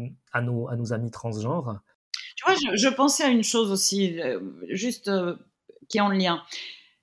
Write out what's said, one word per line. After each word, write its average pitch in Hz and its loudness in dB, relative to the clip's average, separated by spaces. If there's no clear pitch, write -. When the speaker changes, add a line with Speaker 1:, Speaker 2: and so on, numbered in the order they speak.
Speaker 1:
à 120 0
nos, 120 -2
à 120 -4
nos 117 -4
amis 117 -4
transgenres. 113 -6
Speaker 2:
Tu - -8
vois, 370 6
je, 269 0
je 226 4
pensais 294 4
à 277 4
une 240 6
chose 214 2
aussi, 190 2
euh, 123 -2
juste, 208 -4
euh, 180 0
qui 220 0
est 208 4
en 202 4
lien. 185 2